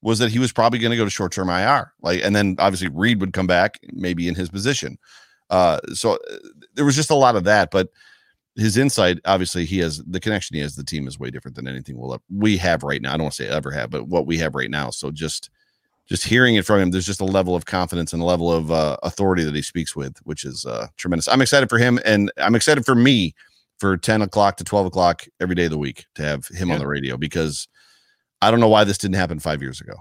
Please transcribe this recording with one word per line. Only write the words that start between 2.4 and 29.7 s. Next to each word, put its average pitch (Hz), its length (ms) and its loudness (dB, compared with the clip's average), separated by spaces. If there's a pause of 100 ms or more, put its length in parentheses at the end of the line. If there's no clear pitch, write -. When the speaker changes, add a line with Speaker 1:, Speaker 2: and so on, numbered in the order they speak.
Speaker 1:
obviously 92 280 2
Reed 98 320 0
would 95 140 -4
come 92 140 -2
back, 90 300 2 (140)
maybe 87 380 -4
in 82 60 -4
his 87 140 -6
position. 98 480 -4 (520)
Uh, 87 300 4 (140)
so, 110 200 0
uh, - 40 -2 (580)
there 139 100 2
was 139 100 4
just 156 160 0
a 156 40 4
lot 131 200 6
of 95 80 0
that, 101 280 4
but 92 180 2 (680)
his 107 200 2
insight, 101 480 2
obviously 90 400 0
he 92 140 -2
has, 78 280 -2
the 90 120 -6
connection 107 360 -4
he 76 60 -4
has 71 140 -8
to 71 60 -12
the 69 40 -10
team 71 220 -8
is 67 120 -14
way 64 100 -10
different 65 260 -16
than 65 120 -12
anything 65 300 -12
we'll, 64 240 -12 (120)
we 104 220 2
have 85 280 2
right 71 180 -4
now. 65 80 -6
I 76 80 -4
don't 80 60 -2
wanna 71 100 -6
say 62 140 -8
ever 69 240 -4
have, 64 200 -6
but 62 160 -8
what 82 180 0
we 82 140 -2
have 76 160 -2
right 62 160 -6
now. 71 200 -6
So 71 200 -10
just, 78 380 -10 (580)
just - 160 -4
hearing 120 320 4
it 98 100 2
from 104 140 4
him, 90 120 2
there's 92 140 -2
just 98 140 -6
a 98 60 -4
level 95 300 0
of 82 100 -4
confidence 87 480 -4
and 85 80 -4
a 85 40 -2
level 85 280 2
of, 80 180 -2
uh, 78 320 0
authority 90 400 0
that 76 120 -4
he 76 60 -4
speaks - 340 -8
with, 69 280 -10
which - 220 -10
is, 64 200 -10
uh, 57 220 -8 (100)
tremendous. 87 300 -2
I'm 131 140 4
excited 131 260 4
for 117 120 0
him, 120 260 4
and 104 320 4
I'm 98 180 2
excited 135 300 4
for 131 100 4
me 117 380 4 (460)
for 95 180 2
ten 110 240 0
o'clock 101 360 2
to 90 60 -10
twelve 101 220 0
o'clock 87 400 2 (160)
every 90 140 -2
day 87 100 2
of 80 60 -2
the 78 60 -4
week 69 280 -8 (100)
to 78 80 -10
have 73 240 -6
him 90 240 -6
on 80 40 0
Speaker 2:
Yeah. 71 80 -4
Speaker 1:
the 69 40 -6
radio, 67 300 -6
because 78 500 -4 (760)
I 104 100 6
don't 117 100 4
know 113 80 8
why 107 160 6
this 98 140 -2
didn't 95 160 -2
happen 85 240 -2
five 76 220 -4
years 65 200 -12